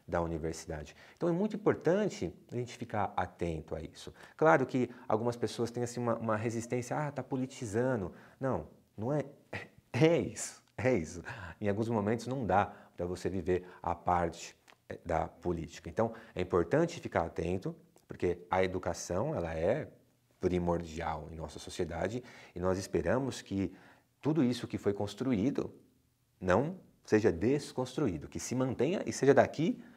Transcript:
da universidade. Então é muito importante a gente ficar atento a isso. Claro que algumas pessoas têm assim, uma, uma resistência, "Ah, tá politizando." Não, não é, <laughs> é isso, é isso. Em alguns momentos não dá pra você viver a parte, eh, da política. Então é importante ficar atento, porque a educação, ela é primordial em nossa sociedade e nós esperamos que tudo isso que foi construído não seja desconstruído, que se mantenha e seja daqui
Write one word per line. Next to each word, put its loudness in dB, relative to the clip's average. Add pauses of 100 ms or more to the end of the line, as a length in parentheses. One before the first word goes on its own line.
da 0
universidade. -4 (220)
Então 0
é 2
muito 0
importante 2 (160)
a -6
gente -6
ficar -4
atento -4
a -6
isso. -14 (240)
Claro 6
que 0 (180)
algumas 2
pessoas -2
têm -4
assim, -6
uma, 0
uma 0
resistência, -4
"Ah, -2
tá -6
politizando." -2 (260)
Não, -2 (320)
não -2
é, 0 (260)
<laughs> -14
é 6
isso, -6 (140)
é 4
isso. -2 (380)
Em -2
alguns 0
momentos 0
não -4
dá 4 (300)
pra -4
você -4
viver 0 (160)
a -2
parte, 0 (320)
eh, -10
da 0
política. -6
Então 0 (220)
é 0
importante 2
ficar 0
atento, -4 (340)
porque -2 (120)
a 4
educação, -2
ela -4
é 0 (520)
primordial -2
em -14
nossa -10
sociedade -4 (320)
e -10
nós 2
esperamos 0
que -2 (480)
tudo 2
isso 0
que -4
foi 0
construído 0 (680)
não 4 (280)
seja 6
desconstruído, 0
que -6
se -6
mantenha 0
e -4
seja 6
daqui 4 (160)